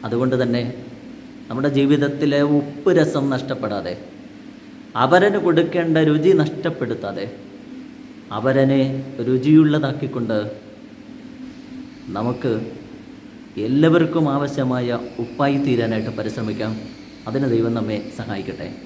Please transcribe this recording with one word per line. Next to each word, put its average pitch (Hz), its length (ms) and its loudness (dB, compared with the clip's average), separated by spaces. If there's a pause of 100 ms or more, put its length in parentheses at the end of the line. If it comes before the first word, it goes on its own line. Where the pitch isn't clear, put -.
അതുകൊണ്ട് 123 360 0
തന്നെ 120 200 0 (880)
നമ്മുടെ 135 280 0
ജീവിതത്തിലെ 143 640 4 (180)
ഉപ്പ് - 400 -2
രസം 151 360 2
നഷ്ടപ്പെടാതെ, 104 600 -4 (1080)
അപരന് 190 420 6
കൊടുക്കേണ്ട 165 520 2 (120)
രുചി 151 220 4 (100)
നഷ്ടപ്പെടുത്താതെ, 110 840 -4 (1120)
അപരനെ 135 440 4 (460)
രുചിയുള്ളതാക്കിക്കൊണ്ട് 131 1080 4 (1800)
നമുക്ക് 120 340 -2 (1120)
എല്ലാവർക്കും 160 600 4 (100)
ആവശ്യമായ 131 520 -2 (360)
ഉപ്പായി 139 420 0
തീരാനായിട്ട് 113 520 0
പരിശ്രമിക്കാം. 110 540 -4 (580)
അതിന് 135 240 0
ദൈവം 113 240 2
നമ്മെ 107 200 -2 (200)
സഹായിക്കട്ടെ. 95 500 -8 (180)